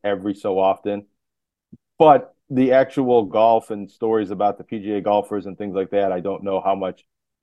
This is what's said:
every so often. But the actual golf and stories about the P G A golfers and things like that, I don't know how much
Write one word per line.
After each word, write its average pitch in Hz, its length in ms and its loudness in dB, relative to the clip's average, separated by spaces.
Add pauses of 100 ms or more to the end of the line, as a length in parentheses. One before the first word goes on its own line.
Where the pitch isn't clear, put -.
every 101 320 -4
so 95 240 -4
often. 101 480 -2 (920)
But 147 360 4 (160)
the 127 220 2
actual 127 520 2
golf 110 460 2
and 101 200 -10
stories 110 400 -2
about 101 280 -2
the - 60 -18
P 110 160 -10
G 101 120 -8
A 101 80 -2
golfers 101 460 -2
and 92 100 -14
things 104 180 -8
like 95 160 -4
that, 98 220 0
I 90 80 -4
don't 98 220 -6
know 95 180 -2
how 98 140 0
much 95 300 -8 (380)